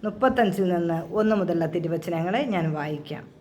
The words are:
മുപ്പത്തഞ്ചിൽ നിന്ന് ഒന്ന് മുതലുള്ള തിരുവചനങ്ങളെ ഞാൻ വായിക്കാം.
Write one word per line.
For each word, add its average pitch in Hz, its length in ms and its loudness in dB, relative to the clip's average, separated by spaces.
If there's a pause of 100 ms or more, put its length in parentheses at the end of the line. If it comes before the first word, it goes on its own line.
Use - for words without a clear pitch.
മുപ്പത്തഞ്ചിൽ 208 680 2
നിന്ന് 170 400 -2
ഒന്ന് 214 220 4
മുതലുള്ള 170 300 2
തിരുവചനങ്ങളെ 170 760 -2
ഞാൻ 175 300 0
വായിക്കാം. 147 540 -6 (140)